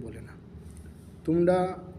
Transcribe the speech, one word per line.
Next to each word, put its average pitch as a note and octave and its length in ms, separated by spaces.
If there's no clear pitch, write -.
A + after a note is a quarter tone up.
বলে A2+ 180
না। - 100
তোমরা F3 520